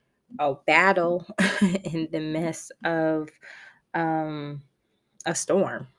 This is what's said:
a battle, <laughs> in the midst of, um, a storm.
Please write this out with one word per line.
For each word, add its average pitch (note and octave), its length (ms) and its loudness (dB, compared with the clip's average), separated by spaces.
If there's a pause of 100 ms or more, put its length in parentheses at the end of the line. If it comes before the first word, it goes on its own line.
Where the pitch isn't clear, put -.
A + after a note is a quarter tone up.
(400)
a F3 140 2 (120)
battle, F3 580 4 (140)
<laughs> G3 220 0 (240)
in D#3+ 260 -4
the E3 80 -4
midst D#3 540 -4 (120)
of, D#3+ 440 0 (680)
um, D#3 680 -4 (640)
a E3 120 -2
storm. C#3 500 0 (120)